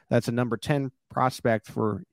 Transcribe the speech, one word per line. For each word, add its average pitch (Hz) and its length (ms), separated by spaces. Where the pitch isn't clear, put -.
that's 120 200
a 117 40
number 117 240
ten 139 340
prospect 123 560
for 107 360